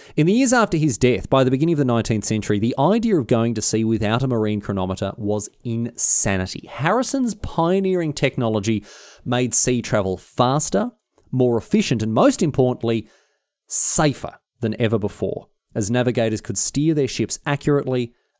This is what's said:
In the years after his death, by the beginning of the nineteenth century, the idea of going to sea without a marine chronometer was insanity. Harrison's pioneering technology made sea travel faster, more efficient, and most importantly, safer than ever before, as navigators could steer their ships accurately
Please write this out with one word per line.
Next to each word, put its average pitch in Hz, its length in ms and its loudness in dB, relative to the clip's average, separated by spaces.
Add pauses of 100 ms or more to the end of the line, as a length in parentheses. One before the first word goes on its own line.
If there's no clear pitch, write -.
(160)
In 151 100 4
the 185 60 4
years 247 200 4
after 220 240 2
his 147 200 0
death, 123 320 2
by 135 140 4
the 127 80 2
beginning 151 220 2
of 147 60 0
the 139 60 2
nineteenth 113 400 0
century, 104 360 0
the 117 180 0
idea 208 380 2
of 123 100 0
going 117 280 2
to 104 80 -4
sea 110 200 0
without 110 400 0
a 135 60 0
marine 107 320 0
chronometer 95 560 -4
was 104 340 -4 (140)
insanity. 113 1040 -2
Harrison's 233 640 -2
pioneering 175 800 0
technology 113 720 0 (400)
made 123 280 -2
sea 123 300 0
travel 95 340 0
faster, 156 760 0 (400)
more 123 260 2
efficient, 127 440 0
and 110 120 -2
most 220 280 4
importantly, 123 640 0 (580)
safer - 720 -2 (220)
than 113 200 -2
ever 113 180 2
before, - 500 -6 (260)
as 104 160 -2
navigators 117 500 0
could - 160 -8
steer 156 380 0
their 139 140 0
ships - 380 -4
accurately 135 680 -2 (260)